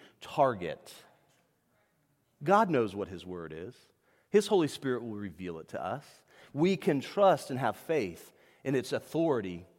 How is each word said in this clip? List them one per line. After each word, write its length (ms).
target. 760
God 260
knows 240
what 140
his 180
word 320
is. 160
His 180
Holy 200
Spirit 340
will 140
reveal 440
it 100
to 140
us. 200
We 260
can 220
trust 520
and 80
have 160
faith 580
in 100
its 180
authority 760